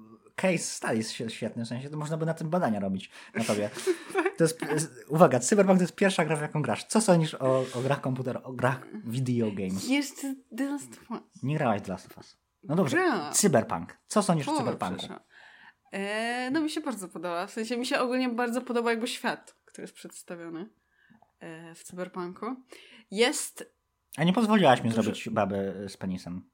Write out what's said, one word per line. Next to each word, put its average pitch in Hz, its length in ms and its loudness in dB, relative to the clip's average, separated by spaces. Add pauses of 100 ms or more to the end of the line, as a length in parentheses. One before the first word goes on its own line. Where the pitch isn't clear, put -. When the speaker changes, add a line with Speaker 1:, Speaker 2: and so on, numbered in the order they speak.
(360)
Speaker 1:
case 185 220 2
study - 400 -4
jest 110 140 -4
świe-, 113 180 -6
świetny, 117 360 -6
w - 20 -8
sensie 131 220 -8
to 151 80 -10
można 151 200 -4
by 160 80 -4
na 160 80 0
tym 165 160 -6
badania 147 300 0
robić 95 320 -4 (240)
na 113 80 0
tobie. 107 260 0
Speaker 2:
<laughs> - 60 -14 (640)
Speaker 1:
To 170 60 4
jest, 160 160 2 (160)
z-, - 340 -4
uwaga, 147 300 6
Cyberpunk 190 400 6
to 180 40 4
jest - 120 -2
pierwsza 190 300 2
gra, 156 100 0
w 147 60 -2
jaką 151 200 -2
grasz. 110 240 -2
Co 220 160 2
sądzisz 165 320 6
o, 131 320 2 (100)
o 127 80 -2
grach 139 180 2
komputer-, 127 420 -4
o 131 100 -12
grach 127 340 0 (180)
video 117 460 0
games? 95 360 -4
Speaker 2:
Jeszcze 269 480 -2 (220)
The 269 120 -2
Last 262 240 -8
of - 180 -18
Us. - 100 -10 (220)
Speaker 1:
Nie 151 140 0
grałaś 113 240 2
The 95 100 -8
Last - 200 -8
of - 60 -20
Us. - 200 -20 (260)
No 185 120 -2
dobrze, 202 220 4
Speaker 2:
Grałam. 220 360 2
Speaker 1:
Cyberpunk. 110 640 2 (100)
Co 202 160 2
sądzisz 160 240 2
o 285 40 0
Speaker 2:
Połowę 285 200 0
Speaker 1:
Cyberpunku? 151 260 -4
Speaker 2:
przeszłam. - 220 -12 (720)
E, 226 600 -4
no 311 100 0
mi 302 80 0
się 320 120 -6
bardzo 208 260 -6
podoba. 175 400 -4
W - 40 -18
sensie 233 260 -4
mi 254 80 -2
się 262 140 0
ogólnie 254 300 0
bardzo 240 320 -2
podoba 240 300 0
jakby 233 160 -2
świat, - 480 -6 (100)
który - 180 -16
jest 185 100 -14
przedstawiony, 170 760 -12 (680)
e, 165 360 -16
w - 80 -20
Cyberpunku. 180 640 -10 (680)
Jest - 640 0 (440)
Speaker 1:
A 147 60 2
nie 180 100 6
pozwoliłaś 202 500 6
mi 120 60 2
Speaker 2:
dużo 113 140 2
Speaker 1:
zrobić 110 260 -4
baby 98 600 0
z - 80 -14
penisem. 90 560 -8